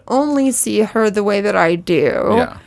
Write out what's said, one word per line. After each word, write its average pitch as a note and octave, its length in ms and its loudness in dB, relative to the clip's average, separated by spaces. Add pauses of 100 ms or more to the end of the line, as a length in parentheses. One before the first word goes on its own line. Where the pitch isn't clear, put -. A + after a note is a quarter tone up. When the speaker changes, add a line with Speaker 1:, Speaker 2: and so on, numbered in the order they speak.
Speaker 1:
only C#4 460 0
see G#3+ 300 -2
her A3 280 0
the G#3 140 -2
way G3+ 160 0
that G3+ 160 0
I F3 180 2
do. E3+ 640 0
Speaker 2:
Yeah. - 300 -2